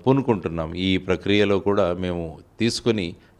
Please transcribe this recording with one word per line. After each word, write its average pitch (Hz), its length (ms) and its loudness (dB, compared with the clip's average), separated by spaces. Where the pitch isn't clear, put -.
పూనుకుంటున్నాం. 92 680 0
ఈ 92 240 2
ప్రక్రియలో 98 600 2
కూడా 95 340 0
మేము 87 460 -6
తీసుకొని 110 560 -2